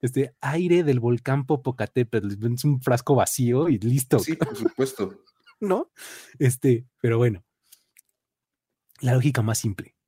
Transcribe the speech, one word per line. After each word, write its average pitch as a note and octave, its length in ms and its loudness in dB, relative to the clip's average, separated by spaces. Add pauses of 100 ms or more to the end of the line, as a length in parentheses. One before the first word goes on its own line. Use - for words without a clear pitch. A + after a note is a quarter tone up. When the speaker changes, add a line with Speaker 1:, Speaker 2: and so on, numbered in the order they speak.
Speaker 1:
Este, C3 380 -2
aire E3+ 420 2
del C#3 180 2
volcán A#2+ 460 0
Popocatépetl. A#2 840 -2 (220)
Es B2 100 -8
un C#3+ 160 2
frasco B2+ 340 2
vacío B2 540 2
y B2+ 100 2
listo. B2 400 2
Speaker 2:
Sí, D#3 180 -2
por - 200 -4
supuesto. - 680 -4 (160)
Speaker 1:
<laughs> - 200 -20
¿No? G#3 300 -2 (480)
Este, B2+ 480 2 (140)
pero A2+ 180 0
bueno. A#2 260 0 (1600)
La B2+ 140 0
lógica B2+ 280 2
más G#2+ 160 0
simple. - 360 -6 (140)